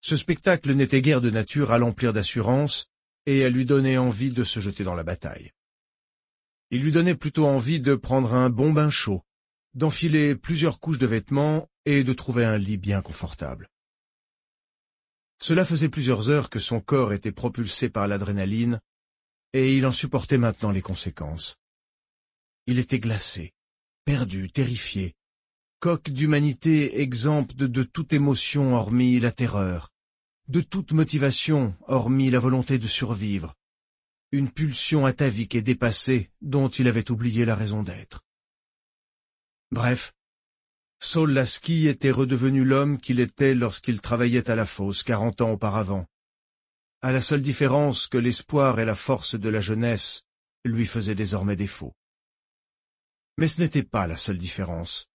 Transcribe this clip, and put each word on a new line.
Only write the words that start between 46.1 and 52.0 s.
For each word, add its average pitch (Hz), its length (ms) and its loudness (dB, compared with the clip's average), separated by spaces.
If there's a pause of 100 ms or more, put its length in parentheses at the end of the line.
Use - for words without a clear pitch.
à 127 100 -2
la 127 100 2
seule 143 200 0
différence 139 640 2
que - 140 0
l'espoir 123 600 2
et 113 60 0
la 110 80 0
force - 400 -4
de 113 160 -4
la 107 120 0
jeunesse 110 640 -2 (360)
lui 117 220 0
faisaient 104 300 -4
désormais 101 400 -2
défaut. 85 400 -8 (1400)